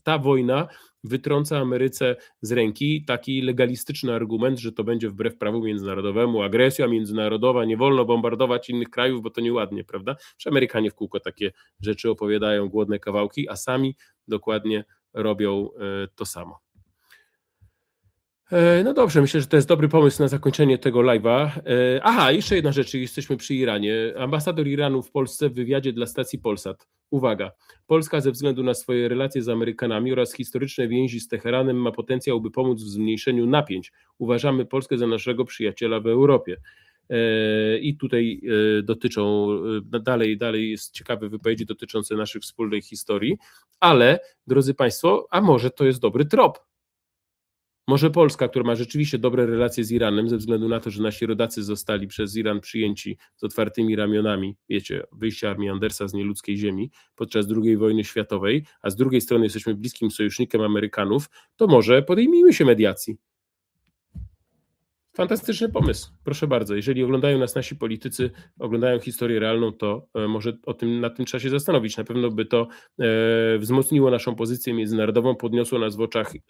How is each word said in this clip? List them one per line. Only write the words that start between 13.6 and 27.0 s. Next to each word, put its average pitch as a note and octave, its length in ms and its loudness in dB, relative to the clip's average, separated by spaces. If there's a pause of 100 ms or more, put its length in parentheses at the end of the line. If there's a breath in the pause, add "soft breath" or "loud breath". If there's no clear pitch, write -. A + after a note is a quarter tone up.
dokładnie G#2+ 560 -2 (280)
robią, G#2 580 -2 (340)
e, F#2+ 100 -10
to G#2+ 100 -10
samo. E2+ 360 -14 (1900 soft breath)
E, F3 320 6
no C#4 100 0
dobrze, E3 260 4
myślę, C#3 200 4
że C3 60 -2
to - 100 4
jest C#3+ 120 4
dobry D#3 200 4
pomysł D3+ 340 6
na C3+ 60 4
zakończenie C#3 500 2
tego A#2+ 220 2
live'a. A#2+ 560 4
E, B2+ 460 2
aha, E3 300 6
jeszcze G3 240 0
jedna D3+ 160 2
rzecz, C3+ 220 -2
jesteśmy B2+ 420 -6
przy - 180 -6
Iranie. G#2+ 400 0 (240)
Ambasador D3+ 500 -2
Iranu C#3 340 0
w - 80 -16
Polsce C#3 380 -2
w A#2+ 60 -10
wywiadzie C3 380 -2
dla A#2 140 -4
stacji B2 320 -6
Polsat. G2+ 500 -6 (220)